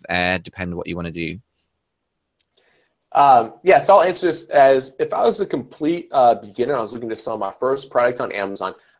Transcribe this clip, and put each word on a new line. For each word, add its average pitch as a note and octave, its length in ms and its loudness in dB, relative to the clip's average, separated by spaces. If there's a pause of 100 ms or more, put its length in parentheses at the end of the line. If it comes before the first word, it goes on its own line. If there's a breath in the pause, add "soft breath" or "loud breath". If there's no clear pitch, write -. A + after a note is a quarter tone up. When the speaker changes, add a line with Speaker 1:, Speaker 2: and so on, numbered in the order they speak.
Speaker 1:
air, F2+ 300 -2
depend F2 360 -10
what E2+ 120 -10
you E2+ 100 -8
wanna E2+ 140 -10
do. E2 280 -8 (1700)
Speaker 2:
Um, B2 420 4 (100)
yeah, F3 160 6
so G3 160 4
I'll E3+ 60 6
answer F3+ 260 -2
this - 220 -4
as, C3+ 500 4
if D#3 120 -4
I - 100 -2
was - 180 0
a G3 60 -4
complete, D#3 640 -6
uh, A#2+ 240 4
beginner, A#2+ 400 -6
I A#2+ 40 -2
was A2 140 -8
looking A#2 140 -10
to A2 80 -8
sell A2+ 200 -6
my G2 140 -6
first C3+ 400 -4
product B2 300 0
on B2 100 -6
Amazon, G2 420 -6 (280 soft breath)